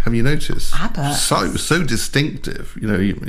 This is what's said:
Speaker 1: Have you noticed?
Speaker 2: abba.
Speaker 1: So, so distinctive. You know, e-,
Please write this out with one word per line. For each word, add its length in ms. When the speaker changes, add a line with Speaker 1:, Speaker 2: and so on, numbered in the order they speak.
Speaker 1:
Have 100
you 100
noticed? 560
Speaker 2:
abba. 340
Speaker 1:
So, 420
so 280
distinctive. 960
You 60
know, 120
e-, 300